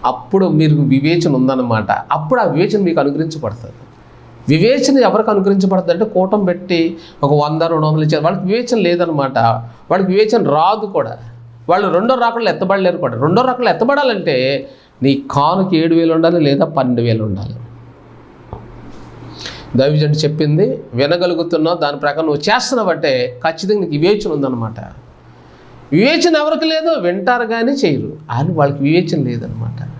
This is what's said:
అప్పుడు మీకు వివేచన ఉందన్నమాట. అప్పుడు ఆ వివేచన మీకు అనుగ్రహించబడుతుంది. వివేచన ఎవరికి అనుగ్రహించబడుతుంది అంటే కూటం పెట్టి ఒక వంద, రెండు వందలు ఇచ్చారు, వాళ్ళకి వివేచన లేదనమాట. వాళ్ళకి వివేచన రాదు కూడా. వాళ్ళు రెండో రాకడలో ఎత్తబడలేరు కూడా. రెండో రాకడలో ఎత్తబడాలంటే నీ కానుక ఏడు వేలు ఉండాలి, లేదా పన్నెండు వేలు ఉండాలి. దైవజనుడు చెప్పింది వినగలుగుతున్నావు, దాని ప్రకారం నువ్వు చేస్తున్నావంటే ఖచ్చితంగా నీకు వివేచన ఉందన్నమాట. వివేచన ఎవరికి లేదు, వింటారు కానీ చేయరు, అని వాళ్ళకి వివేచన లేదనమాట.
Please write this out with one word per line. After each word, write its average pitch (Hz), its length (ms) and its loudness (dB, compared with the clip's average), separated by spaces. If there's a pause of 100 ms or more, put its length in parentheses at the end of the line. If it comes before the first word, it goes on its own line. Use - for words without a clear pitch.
అప్పుడు 190 420 0
మీకు 156 280 4
వివేచన 147 640 2
ఉందన్నమాట. 127 540 0
అప్పుడు 156 500 -2
ఆ 214 40 2
వివేచన 190 360 0
మీకు 170 200 2
అనుగ్రహించబడుతుంది. 143 760 -4 (720)
వివేచన 269 500 4
ఎవరికి 220 320 2
అనుగ్రహించబడుతుంది 190 640 2
అంటే 185 120 2
కూటం 190 400 0
పెట్టి 175 520 -2 (260)
ఒక 143 100 2
వంద, 151 300 0
రెండు 165 240 0
వందలు 156 180 2
ఇచ్చారు, 151 200 0
వాళ్ళకి 185 220 0
వివేచన 240 320 0
లేదనమాట. 165 600 0 (520)
వాళ్ళకి 190 220 2
వివేచన 214 360 2
రాదు 190 380 2
కూడా. 143 320 -4 (500)
వాళ్ళు 185 240 2
రెండో 220 220 2
రాకడలో 233 360 0
ఎత్తబడలేరు 185 480 0
కూడా. 120 220 -4
రెండో 175 220 2
రాకడలో 247 280 0
ఎత్తబడాలంటే 175 960 0 (340)
నీ 139 280 2
కానుక 180 440 0
ఏడు 160 200 2
వేలు 165 200 2
ఉండాలి, 165 260 2
లేదా 139 240 2
పన్నెండు 127 380 0
వేలు 110 220 0
ఉండాలి. 101 300 -6 (2250)
దైవజనుడు 151 400 2
చెప్పింది 156 680 0 (120)
వినగలుగుతున్నావు, 165 840 0
దాని 147 200 -2
ప్రకారం 147 300 -2
నువ్వు 147 140 0
చేస్తున్నావంటే 160 1040 0
ఖచ్చితంగా 190 340 -2
నీకు 156 120 -4
వివేచన 180 400 0
ఉందన్నమాట. 120 480 -4 (1120)
వివేచన 311 440 4
ఎవరికి 311 280 0
లేదు, 320 260 0
వింటారు 226 560 0
కానీ 233 260 0
చేయరు, 131 460 -2 (120)
అని 147 220 -2
వాళ్ళకి 143 300 0
వివేచన 156 400 2
లేదనమాట. 117 680 -6 (120)